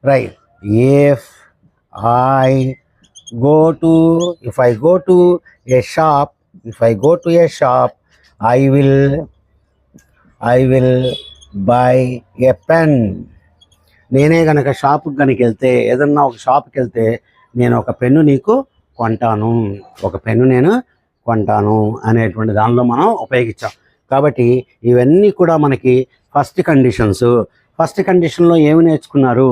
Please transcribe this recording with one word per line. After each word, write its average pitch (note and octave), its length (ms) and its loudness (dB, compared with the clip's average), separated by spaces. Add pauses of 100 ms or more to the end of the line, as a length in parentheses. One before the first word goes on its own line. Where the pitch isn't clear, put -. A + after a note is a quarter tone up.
రైట్. B2+ 320 -2 (280)
If C3+ 580 2 (720)
I C3 800 0 (720)
go D3+ 120 2 (160)
to, E3 200 -2 (480)
if A#2+ 180 -8
I B2 140 2
go D3 260 0
to F3+ 420 2 (260)
a B2+ 140 2
shop, D3+ 460 0 (440)
if - 100 -8
I A2+ 120 2
go C#3 220 2
to E3+ 140 -8
a E3+ 180 2
shop, B2+ 440 0 (500)
I B2+ 280 2
will, C#3 260 2 (1500)
I B2+ 300 0
will B2+ 220 2 (760)
buy B2+ 260 2 (540)
a - 40 2 (140)
pen. D#3+ 240 2 (1200)
నేనే D3 260 2 (120)
గనక C#3 200 0 (120)
షాప్కి C#3+ 400 -2
గనక C3+ 240 0
వెళ్తే, A#2+ 260 -2 (200)
ఏదన్నా C#3+ 380 0
ఒక A#2 160 -12
షాప్కి C3+ 340 -2
వెళ్తే, A#2 260 -4 (500)
నేను A#2+ 260 0
ఒక A#2+ 100 -8 (100)
పెన్ను C3+ 200 2
నీకు D3 320 0 (460)
కొంటాను, A2+ 520 -2 (560)
ఒక F#2 80 -6 (100)
పెన్ను A2+ 280 0
నేను C3+ 180 2 (560)
కొంటాను G#2+ 480 -2 (340)
అనేటువంటి A2 500 -2
దానిలో A#2+ 320 0
మనం D3 160 -2 (180)
ఉపయోగించాం. A#2 480 -6 (380)
కాబట్టి C3+ 360 0 (360)
ఇవన్నీ C3 460 4 (100)
కూడా E3+ 160 2 (100)
మనకి B2+ 300 0 (380)
ఫస్ట్ - 280 -4
కండిషన్స్. B2 680 0 (520)
ఫస్ట్ E3 220 -2
కండిషన్‌లో E3+ 600 2
ఏమి D#3 220 2
నేర్చుకున్నారు? C3+ 680 0